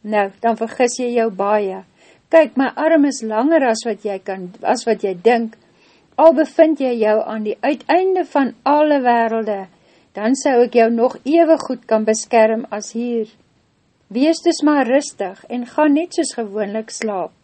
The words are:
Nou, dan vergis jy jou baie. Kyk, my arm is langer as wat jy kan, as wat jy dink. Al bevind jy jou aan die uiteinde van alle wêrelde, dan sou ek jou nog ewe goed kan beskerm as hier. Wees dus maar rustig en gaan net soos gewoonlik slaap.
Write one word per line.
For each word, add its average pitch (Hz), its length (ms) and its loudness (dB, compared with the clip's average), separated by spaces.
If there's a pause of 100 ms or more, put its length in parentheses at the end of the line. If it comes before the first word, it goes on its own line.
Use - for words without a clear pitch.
Nou, 208 280 -2 (100)
dan 226 160 0
vergis 233 440 -2
jy 247 180 -4
jou 226 180 2
baie. 196 480 -2 (480)
Kyk, 320 240 4
my 269 140 0 (100)
arm 311 300 4
is 269 160 -8
langer 269 420 0
as 220 180 -2
wat 220 200 -6
jy 196 180 -6
kan, 190 300 -10 (100)
as - 240 -2
wat 220 160 -2
jy 190 200 -2
dink. 226 340 0 (580)
Al 320 220 8
bevind 311 420 2
jy 262 220 -2
jou 214 220 2
aan 220 200 -8
die 214 160 -6
uiteinde 349 720 0
van 262 220 0 (100)
alle 294 400 2
wêrelde, 226 560 0 (560)
dan 220 200 0
sou 269 280 0
ek 240 160 0
jou 226 120 4
nog 233 340 -2
ewe 320 400 4
goed 254 220 -8
kan 220 200 0
beskerm 220 640 0
as 208 240 -10
hier. 233 320 -4 (840)
Wees 285 360 0
dus 330 180 0
maar 285 240 2
rustig 226 640 -2
en 240 180 -8
gaan 302 260 2
net 330 220 -2
soos 311 220 -4
gewoonlik 214 540 -6
slaap. 190 520 -8